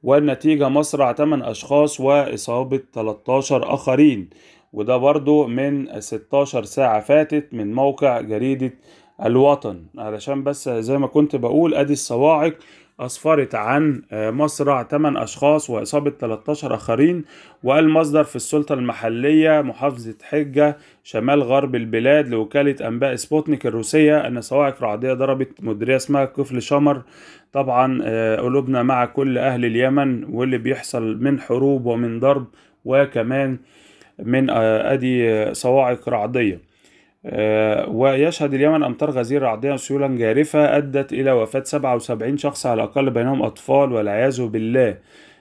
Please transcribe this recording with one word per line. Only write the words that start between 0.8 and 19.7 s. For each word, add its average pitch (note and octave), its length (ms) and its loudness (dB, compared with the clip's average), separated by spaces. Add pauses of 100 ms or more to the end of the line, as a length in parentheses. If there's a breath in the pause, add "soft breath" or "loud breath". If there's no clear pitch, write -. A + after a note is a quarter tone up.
تمن D3 300 0
أشخاص C#3+ 580 0
وإصابة C3 800 0 (140)
تلتاشر B2 800 -2
آخرين، C3 560 4 (440 soft breath)
وده A2+ 240 0
برضو D3 500 2
من C3+ 540 -4
ستاشر B2+ 640 -2
ساعة A2+ 360 0
فاتت D3+ 540 0
من G#2+ 200 -6
موقع C3+ 480 0
جريدة B2 520 -4 (520 soft breath)
الوطن. A#2+ 600 2 (120)
علشان A2+ 460 -8
بس C#3 260 -6
زي A#2 280 -2
ما C#3 100 0
كنت D3 280 2
بقول، D3 380 0
أدي C#3+ 200 0
الصواعق D3+ 600 2 (460 soft breath)
أسفرت C#3 560 -2
عن، B2+ 460 0 (100)
آه، A2 200 -4
مصرع C#3+ 500 0
تمن D3 360 0
أشخاص D3 520 0
وإصابة C#3+ 400 -2
تلتاشر B2+ 680 -4
آخرين. D3 500 0 (380 loud breath)
وقال D3 260 4
مصدر D#3 340 2
في D3+ 120 -6
السلطة D3 380 -2
المحلية C3+ 880 2
محافظة A#2+ 640 -6